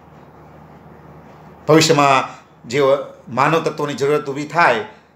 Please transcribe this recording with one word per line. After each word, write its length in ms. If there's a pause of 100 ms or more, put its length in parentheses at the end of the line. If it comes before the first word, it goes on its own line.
(1700)
ભવિષ્યમાં 560 (440)
જે 140 (480)
માનવ 300
તત્વોની 340
જરૂરત 360
ઊભી 180
થાય 380 (300)